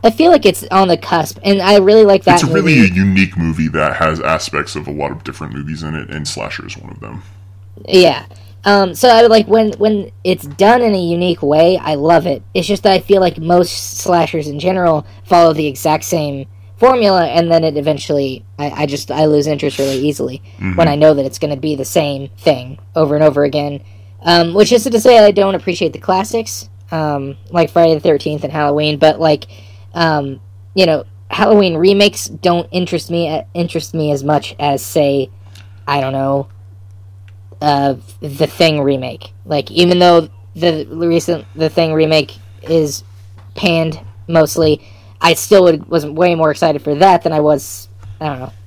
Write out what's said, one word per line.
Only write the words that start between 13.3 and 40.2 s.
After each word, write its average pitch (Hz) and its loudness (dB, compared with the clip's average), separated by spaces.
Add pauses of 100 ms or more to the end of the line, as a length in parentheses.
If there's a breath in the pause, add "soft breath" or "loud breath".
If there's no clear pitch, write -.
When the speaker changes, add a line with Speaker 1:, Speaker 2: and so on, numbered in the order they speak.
Speaker 1:
most 170 -2
slashers 165 -2
in 147 -10
general 175 0 (200 soft breath)
follow 170 4
the 151 -4
exact 151 -2
same 143 -6 (300 soft breath)
formula, 220 2
and 170 0
then 165 4
it 151 -2
eventually, 143 -4 (140)
I, 147 -6 (140)
I - -2
just, 143 -8
I 151 0
lose 147 2
interest 147 -4
really 135 -2
easily 135 -6 (180 soft breath)
Speaker 2:
Mm-hmm. - -6
Speaker 1:
when 165 2
I 147 0
know 151 4
that 139 -2
it's 135 -8
gonna 147 -4
be 151 -4
the 135 -8
same 139 -4
thing 127 -2 (180)
over 151 0
and 151 2
over 143 4
again. 143 -4 (380 soft breath)
Um, 170 2
which 208 4
isn't 240 0
to 226 2
say 240 6
I 208 8
don't 196 0
appreciate 170 -4
the - -16
classics, 214 -4 (220)
um, 143 -6 (140)
like 170 0
Friday 165 4
the 151 -6
Thirteenth 151 -2
and 151 -8
Halloween, 151 -2
but, 156 2
like, 156 0 (480 soft breath)
um, 151 -4 (360)
you 190 4
know, 156 -2 (240)
Halloween 202 2
remakes 202 0
don't 170 -4
interest 175 -6
me, 170 -4
uh, 156 -6 (100)
interest 165 -6
me 151 -2
as 139 -4
much 147 -2
as, 143 -2
say, 139 -2 (580 soft breath)
I 143 -2
don't 135 -4
know, 135 -4 (1120)
uh, 139 0 (260)
The 147 -4
Thing 156 0
remake. 135 -4 (140)
Like, 147 -6
even 175 2
though 175 4 (260)